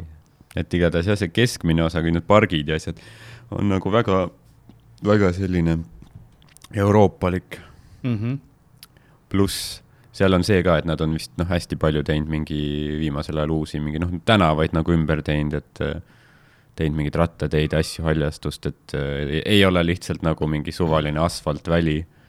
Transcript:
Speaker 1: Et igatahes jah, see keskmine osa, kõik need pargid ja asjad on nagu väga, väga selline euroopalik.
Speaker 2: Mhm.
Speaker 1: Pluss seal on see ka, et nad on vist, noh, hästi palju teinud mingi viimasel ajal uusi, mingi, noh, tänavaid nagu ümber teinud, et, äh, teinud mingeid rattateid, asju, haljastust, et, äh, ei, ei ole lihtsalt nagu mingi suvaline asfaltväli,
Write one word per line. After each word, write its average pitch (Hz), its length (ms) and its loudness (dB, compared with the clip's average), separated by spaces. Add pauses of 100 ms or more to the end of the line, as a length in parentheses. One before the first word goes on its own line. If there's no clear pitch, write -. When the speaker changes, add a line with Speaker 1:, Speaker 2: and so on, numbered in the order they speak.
(560)
Speaker 1:
Et 87 180 -6
igatahes 85 320 2
jah, 104 100 2
see 98 140 -2
keskmine 82 540 2
osa, 82 180 0
kõik 82 120 2
need 85 140 0
pargid 90 400 4
ja 78 80 -2
asjad 80 220 -8 (540)
on 98 180 -2
nagu 95 220 0
väga, 95 380 2 (760)
väga 101 300 4
selline 90 440 0 (960)
euroopalik. 101 840 2 (440)
Speaker 2:
Mhm. 120 360 -4 (920)
Speaker 1:
Pluss - 500 -2 (300)
seal 95 220 2
on 90 100 4
see 92 200 2
ka, 85 140 4
et 78 80 -2
nad 78 160 -2
on 80 120 0
vist, - 240 -6
noh, 85 100 -2
hästi 85 320 -4
palju 78 240 0
teinud 76 240 -2
mingi 78 300 -4 (420)
viimasel 78 380 -4
ajal 78 180 0
uusi, 78 240 -4
mingi, 76 200 -4
noh, 87 100 -2 (160)
tänavaid 80 480 2
nagu 82 180 0
ümber 78 320 2
teinud, 73 300 -2
et, - 280 -8
äh, 76 200 -6 (760)
teinud 78 220 -2
mingeid 73 180 -2
rattateid, 78 580 0
asju, 80 300 -2
haljastust, 78 640 -2
et, - 300 -10
äh, 71 340 -4
ei, 78 160 -2
ei 101 200 6
ole 90 200 4
lihtsalt 87 380 -4
nagu 80 240 0
mingi 76 240 -4
suvaline 78 480 0
asfaltväli, 82 840 -2 (240)